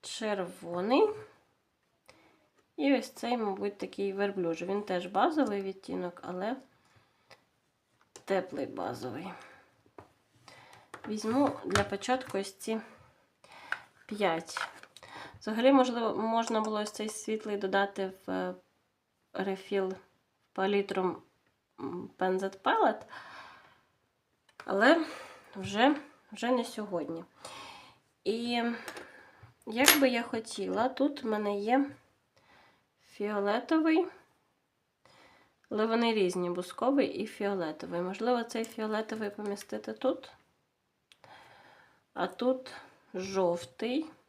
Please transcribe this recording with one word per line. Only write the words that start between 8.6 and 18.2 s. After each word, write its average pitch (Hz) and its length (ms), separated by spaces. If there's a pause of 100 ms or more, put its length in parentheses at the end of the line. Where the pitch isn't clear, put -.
базовий. 123 640 (1800)
Візьму 220 440 (140)
для 196 180
початку 247 540
ось 196 160
ці 220 280 (1200)
п'ять. 180 600 (720)
Взагалі, 226 320
можливо, 240 440
можна 226 460
було 214 180
ось 214 120
цей 214 180
світлий 214 480
додати 196 540 (160)